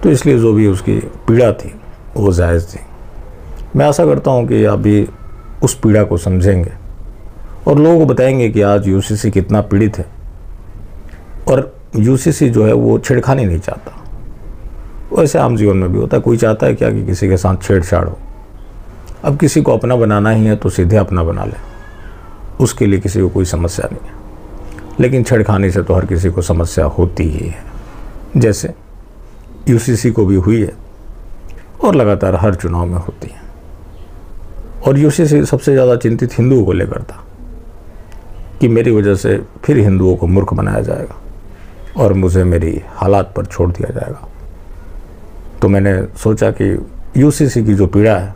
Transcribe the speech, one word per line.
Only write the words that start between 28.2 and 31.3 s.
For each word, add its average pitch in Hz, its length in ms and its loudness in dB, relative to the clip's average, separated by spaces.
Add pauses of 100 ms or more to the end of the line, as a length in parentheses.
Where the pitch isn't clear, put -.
जैसे 113 360 2 (960)
यूसीसी 117 420 2
को 110 140 2
भी 98 100 4
हुई 104 260 2
है 92 120 -2 (1120)